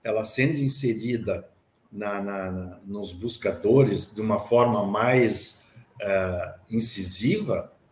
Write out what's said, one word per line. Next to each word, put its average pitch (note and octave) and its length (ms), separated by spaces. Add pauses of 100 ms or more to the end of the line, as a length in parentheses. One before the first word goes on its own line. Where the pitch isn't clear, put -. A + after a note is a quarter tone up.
ela A2 200
sendo C#3+ 360
inserida A2+ 880 (440)
na, G2+ 300
na, G2 300
na, F2+ 340
nos G2 260
buscadores G#2 1040
de G#2+ 60
uma G#2+ 180
forma A#2 460
mais, A2 920 (260)
eh, F#2 540 (140)
incisiva, A2 1000 (200)